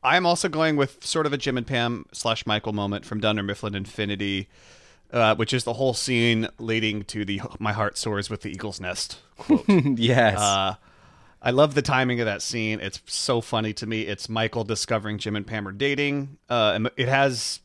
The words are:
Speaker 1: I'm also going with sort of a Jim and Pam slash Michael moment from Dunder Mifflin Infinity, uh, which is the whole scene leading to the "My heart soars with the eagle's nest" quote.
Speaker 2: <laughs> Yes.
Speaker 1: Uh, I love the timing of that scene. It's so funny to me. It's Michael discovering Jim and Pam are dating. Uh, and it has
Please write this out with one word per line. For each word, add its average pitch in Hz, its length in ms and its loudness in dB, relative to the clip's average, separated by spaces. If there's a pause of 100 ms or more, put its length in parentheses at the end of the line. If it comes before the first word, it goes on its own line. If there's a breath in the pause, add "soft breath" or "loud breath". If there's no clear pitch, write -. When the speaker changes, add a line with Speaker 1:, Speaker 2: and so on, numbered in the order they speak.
Speaker 1:
I'm 170 220 4
also 170 240 2
going 156 260 2
with 139 300 -2
sort 160 200 -2
of 143 80 0
a 143 40 -2
Jim 131 200 -2
and 120 100 -6
Pam 120 440 -2
slash - 340 -2
Michael 107 280 -2
moment 101 320 -2
from 110 140 -6
Dunder 107 240 0
Mifflin 101 320 -6
Infinity, 98 760 -4 (640 soft breath)
uh, 110 220 6
which 110 180 0
is 123 120 0
the 120 80 -4
whole 127 200 2
scene 117 540 2 (100)
leading 110 480 -2
to 104 200 -6
the 98 160 -4 (180)
"My 107 140 -2
heart 104 240 -2
soars 101 320 -4
with 104 120 -8
the 107 80 -8
eagle's 95 300 -10
nest" - 400 -8 (180)
quote. - 300 2
Speaker 2:
<laughs> 143 300 6
Yes. 117 420 4
Speaker 1:
Uh, 98 360 2 (680 soft breath)
I 123 100 0
love 143 220 4
the 143 80 2
timing 127 380 2
of 117 60 2
that 101 160 -2
scene. 110 380 -4
It's - 260 -8
so - 360 0
funny 110 320 -2
to 107 140 -8
me. 110 140 -2
It's 98 280 -6
Michael 110 340 -2
discovering 107 540 -2
Jim 104 180 -4
and 101 120 -6
Pam 107 200 -6
are 95 40 -10
dating. 139 680 -2 (120)
Uh, 110 260 4
and 110 220 0
it 120 100 0
has 135 580 0